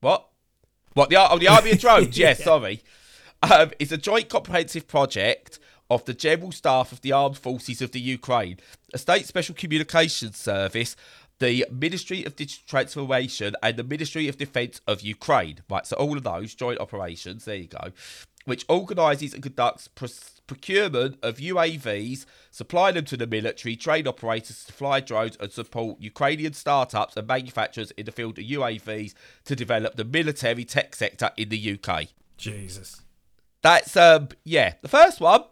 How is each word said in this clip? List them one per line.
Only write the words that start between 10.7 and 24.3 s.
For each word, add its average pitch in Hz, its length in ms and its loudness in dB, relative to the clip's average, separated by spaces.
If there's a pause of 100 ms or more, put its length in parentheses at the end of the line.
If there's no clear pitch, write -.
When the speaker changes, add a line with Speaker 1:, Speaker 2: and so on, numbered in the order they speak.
Speaker 1:
the 127 300 0
Ministry 170 540 -6
of - 120 -12
Digital - 300 -14
Transformation, 131 960 -4
and 113 140 -2
the 120 80 -8
Ministry 151 440 -6
of 139 100 -10
Defense 123 480 -8
of 101 160 -4
Ukraine. 104 560 -4 (100)
Right, 95 180 -6
so - 100 -8
all 147 200 -6
of 139 60 -10
those 104 320 -8
joint 123 260 -8
operations, 92 640 -12
there 107 120 -10
you 90 100 -14
go, - 240 -14 (560)
which 123 220 -8
organises 160 680 0
and 131 80 -14
conducts 127 460 -4
pr-, - 180 -16 (400)
procurement 139 760 -2
of 117 180 -6
U 180 200 -4
A 165 160 -2
Vs, 120 480 -8 (260)
supply 185 420 0
them 165 140 -4
to 139 120 -10
the 117 80 -6
military, 113 500 -6
train 156 320 -2
operators 113 560 -8